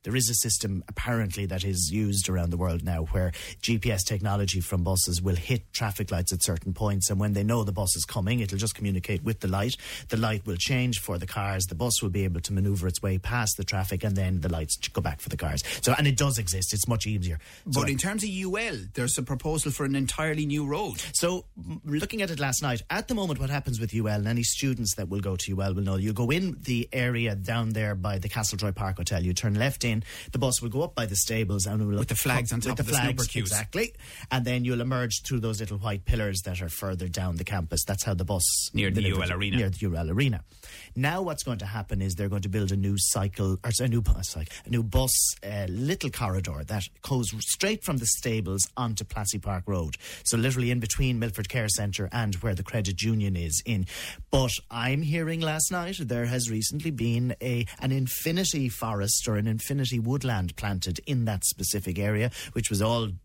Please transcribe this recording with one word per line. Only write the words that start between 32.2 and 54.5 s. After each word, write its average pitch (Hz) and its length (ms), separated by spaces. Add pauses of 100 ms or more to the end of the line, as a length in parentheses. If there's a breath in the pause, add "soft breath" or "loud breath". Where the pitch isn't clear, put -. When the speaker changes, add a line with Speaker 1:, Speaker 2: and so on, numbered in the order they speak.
Speaker 2:
on 117 60
Speaker 1:
with 117 80
Speaker 2:
top 123 100
Speaker 1:
the 123 60
Speaker 2:
of - 60
the 117 60
snooker 127 200
Speaker 1:
flags, 131 140
Speaker 2:
queues. 98 220
Speaker 1:
exactly. 139 440 (360 loud breath)
And 127 140
then 123 200
you'll 123 160
emerge 123 420
through 127 180
those 110 200
little 104 180
white 101 260
pillars 101 380
that 90 180
are 87 80
further 92 400
down 92 280
the 82 80
campus. 87 400
That's 95 200
how 101 100
the 87 100
bus - 500
Speaker 2:
Near 101 160
the 95 100
Speaker 1:
delivers 95 280
Speaker 2:
U 90 40
L 90 60
Arena. 101 180
Speaker 1:
Near 101 140
the 90 80
U 90 180
L 82 140
Arena. 110 320 (540 loud breath)
Now 156 260
what's 165 200
going 117 160
to 92 80
happen 98 360
is 95 120
they're 98 140
going 98 140
to 98 60
build 95 240
a 98 40
new 98 220
cycle, 98 680
or 120 60 (100)
a 120 80
new 117 140
bu-, 92 200
cycle, 78 300 (140 loud breath)
a - 20
new 117 140
bus, 127 520 (100)
uh, 101 240
little 139 420
corridor 92 560
that 104 160 (200)
goes 123 360
straight 208 460
from 147 140
the 117 80
stables 107 720
onto 113 280
Plassey 104 360
Park 92 260
Road. 85 300 (280 loud breath)
So - 120
literally 123 340
in 123 100
between 120 380
Milford 110 300
Care 113 200
Centre 101 440
and 110 280
where 107 140
the 87 80
credit 95 400
union 104 340
is 80 300
in. 101 200 (440 loud breath)
But 131 200 (200)